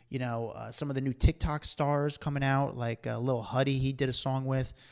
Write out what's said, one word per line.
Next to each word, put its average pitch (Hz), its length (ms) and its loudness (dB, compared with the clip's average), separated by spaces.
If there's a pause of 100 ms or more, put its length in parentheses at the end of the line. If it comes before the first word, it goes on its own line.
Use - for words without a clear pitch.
you 131 100 -4
know, 117 300 -2
uh, 110 200 -10
some 143 200 -4
of 135 60 -2
the 135 60 0
new 135 120 0
TikTok 156 500 2
stars 143 540 0
coming 143 260 -2
out, 135 320 2
like, 117 320 -4
uh, 117 120 -2
Lil 123 220 2
Huddy, 135 360 2
he 135 160 0
did 131 160 0
a 127 40 -2
song 131 300 -2
with. 131 300 -2 (180)